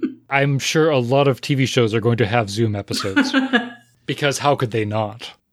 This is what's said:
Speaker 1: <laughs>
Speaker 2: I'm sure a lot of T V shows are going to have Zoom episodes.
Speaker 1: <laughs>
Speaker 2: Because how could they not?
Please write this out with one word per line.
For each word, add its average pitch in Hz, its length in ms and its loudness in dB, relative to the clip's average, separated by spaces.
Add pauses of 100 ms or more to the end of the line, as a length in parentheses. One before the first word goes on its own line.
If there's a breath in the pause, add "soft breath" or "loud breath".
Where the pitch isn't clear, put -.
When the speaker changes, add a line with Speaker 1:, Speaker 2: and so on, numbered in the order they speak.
Speaker 1:
<laughs> - 300 -8
Speaker 2:
I'm 139 280 2
sure 160 320 2
a 139 80 2
lot 135 300 2
of 127 120 0
T - 140 -4
V 131 120 2
shows 113 280 2
are 117 60 0
going 117 160 2
to 117 100 2
have 107 240 0
Zoom 107 240 0
episodes. 104 640 -2
Speaker 1:
<laughs> - 680 -4
Speaker 2:
Because 143 320 -2
how 143 160 2
could 120 160 -2
they 110 140 -2
not? 107 480 -4 (200)